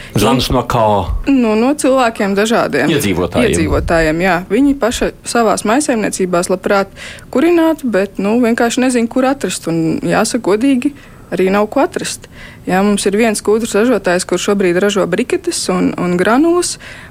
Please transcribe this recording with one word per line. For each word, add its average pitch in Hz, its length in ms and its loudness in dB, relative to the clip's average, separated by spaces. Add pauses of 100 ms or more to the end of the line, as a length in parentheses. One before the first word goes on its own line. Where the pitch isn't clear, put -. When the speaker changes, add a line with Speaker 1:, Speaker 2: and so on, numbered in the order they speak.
(200)
Speaker 1:
Zvanus 123 320 0
no 139 160 0
kā? 120 160 2 (440)
Speaker 2:
Nu, 240 280 2
no 233 160 2
cilvēkiem 240 640 0
dažādiem. 180 560 0
Speaker 1:
Iedzīvotājiem. 98 640 0
Speaker 2:
Iedzīvotājiem, 160 680 0
jā. 185 120 2 (140)
Viņi 269 300 2
paši 214 340 -2 (100)
savās 214 400 0
maisaimniecībās 202 880 0
labprāt 196 400 0 (400)
kurinātu, 320 560 2
bet, 202 320 -2
nu, 202 200 0
vienkārši 240 440 2
nezin, 247 240 2
kur 254 200 0
atrast. 208 440 -4
Un 165 320 0
jāsaka 190 400 0
godīgi, 254 500 0 (340)
arī 185 220 0
nav 208 200 2
ko 269 140 0
atrast. - 460 -6 (360)
Jā, 185 180 2
mums 208 220 0
ir 196 120 2
viens 220 240 0
kūdras 214 360 0
ražotājs, 196 500 2
kurš 180 220 -2
šobrīd 190 280 2
ražo 202 300 2
briketes 254 640 -2
un, 180 260 0
un 180 220 -2
granulas, 311 600 0 (340)